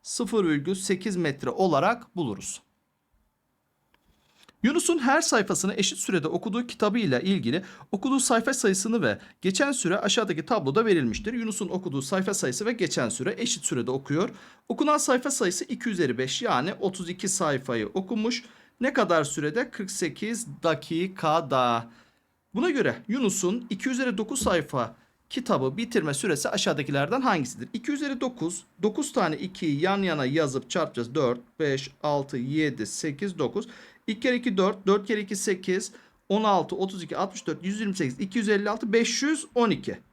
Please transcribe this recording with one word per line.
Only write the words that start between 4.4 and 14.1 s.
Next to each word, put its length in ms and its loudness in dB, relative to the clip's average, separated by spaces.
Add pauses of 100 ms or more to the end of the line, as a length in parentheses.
Yunus'un 360 4
her 220 6
sayfasını 540 2
eşit 240 0
sürede 300 0
okuduğu 380 -2
kitabıyla 540 2
ilgili 420 2 (300)
okuduğu 280 2
sayfa 340 2
sayısını 480 2
ve 160 2 (240)
geçen 300 2
süre 260 0
aşağıdaki 480 0
tabloda 380 2
verilmiştir. 480 2
Yunus'un 360 -4
okuduğu 340 -4
sayfa 320 0
sayısı 320 -2
ve 60 0
geçen 360 0
süre 300 -4
eşit 260 -2
sürede 260 0
okuyor. 400 0 (380)